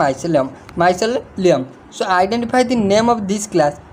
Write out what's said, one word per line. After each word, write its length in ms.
mycelium, 460
mycelium। 840
So, 100
identify 580
the 100
name 360
of 180
this 180
class 280